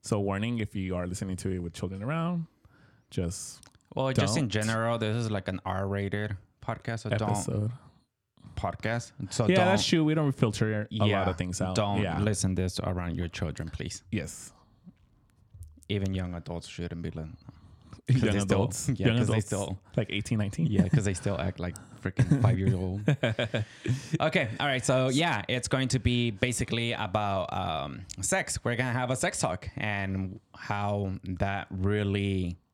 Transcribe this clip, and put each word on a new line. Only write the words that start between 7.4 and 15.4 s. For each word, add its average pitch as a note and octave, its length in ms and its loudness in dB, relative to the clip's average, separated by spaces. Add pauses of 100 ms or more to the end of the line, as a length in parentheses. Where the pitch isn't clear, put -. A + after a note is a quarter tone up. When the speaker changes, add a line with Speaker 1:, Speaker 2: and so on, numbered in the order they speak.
Speaker 2:
podcast. A2 560 -4 (200)
So A#2 160 4
Speaker 1:
Yeah, F3+ 100 8
Speaker 2:
don't, F3+ 80 8
Speaker 1:
that's G3 200 6
true. D#3+ 180 6
We D3+ 120 4
don't D3 160 4
filter A2 520 2
a - 60 -8
Speaker 2:
yeah, G#2 300 4
Speaker 1:
lot F#2 80 2
of F2+ 100 0
things F2+ 240 -4
out. F#2 140 0
Speaker 2:
don't G2+ 260 2
Speaker 1:
Yeah. F2 180 0
Speaker 2:
listen G2 360 2
this F#2 240 0
around F2+ 380 -2
your F2 100 -2
children, E2 420 -4
please. - 320 -8 (100)
Speaker 1:
Yes. - 420 -6 (1400)